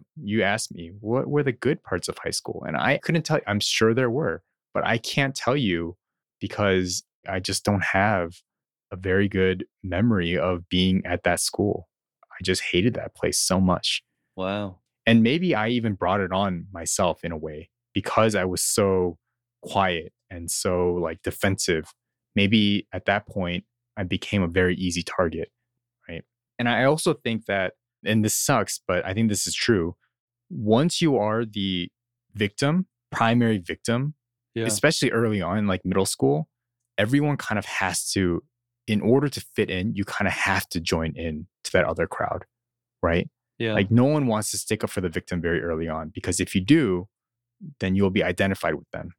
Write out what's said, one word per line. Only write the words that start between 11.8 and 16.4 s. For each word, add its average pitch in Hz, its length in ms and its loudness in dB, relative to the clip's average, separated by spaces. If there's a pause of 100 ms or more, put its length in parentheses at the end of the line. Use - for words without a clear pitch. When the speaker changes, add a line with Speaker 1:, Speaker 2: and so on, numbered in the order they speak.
Speaker 1:
I - 100 -16
just 92 200 0
hated 98 320 2
that - 200 -10
place 85 240 -2
so 92 220 2
much. 92 420 0 (320)
Speaker 2:
Wow. 98 440 -6 (260)
Speaker 1:
And 113 180 6
maybe 165 320 2
I 107 140 0
even 117 240 -2
brought 95 280 0
it 92 120 -2
on 92 400 -2